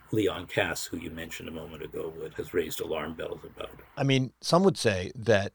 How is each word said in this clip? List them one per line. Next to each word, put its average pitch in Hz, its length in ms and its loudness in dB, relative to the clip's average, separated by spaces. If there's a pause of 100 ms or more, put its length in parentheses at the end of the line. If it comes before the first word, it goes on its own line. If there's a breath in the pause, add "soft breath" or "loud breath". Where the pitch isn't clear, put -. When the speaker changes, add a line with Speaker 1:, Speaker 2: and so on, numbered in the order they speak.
(100)
Speaker 1:
Leon 87 360 0
Kass, 90 400 0
who - 100 -8
you 82 140 -6
mentioned 82 380 -10
a 82 40 -10
moment 80 300 -10
ago, 80 360 -8
would, 80 160 -10
has - 200 -8
raised 80 260 -2
alarm 80 340 -4
bells - 300 -8
about. - 260 -12 (260)
Speaker 2:
I 147 80 -2
mean, 135 360 4
some 175 240 6
would 196 140 4
say 95 360 2
that 104 400 4